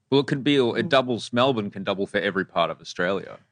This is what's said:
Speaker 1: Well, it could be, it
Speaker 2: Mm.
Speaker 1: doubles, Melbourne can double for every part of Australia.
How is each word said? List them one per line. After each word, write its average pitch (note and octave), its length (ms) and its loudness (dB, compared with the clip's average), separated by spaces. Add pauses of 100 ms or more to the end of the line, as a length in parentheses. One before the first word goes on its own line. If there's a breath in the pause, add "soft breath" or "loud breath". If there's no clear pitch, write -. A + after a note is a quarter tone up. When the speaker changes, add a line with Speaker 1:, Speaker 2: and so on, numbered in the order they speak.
Speaker 1:
Well, C#3 120 4
it B2+ 60 -2
could C#3 160 -2
be, C#3+ 120 2
it C#3 60 4
Speaker 2:
Mm. A#2 280 0
Speaker 1:
doubles, B2+ 420 0
Melbourne A#2+ 380 0
can G2 140 -10
double G2 240 -2
for - 100 -2
every F#2+ 280 0
part E2 260 0
of D#2+ 100 -10
Australia. F2+ 560 -4 (140)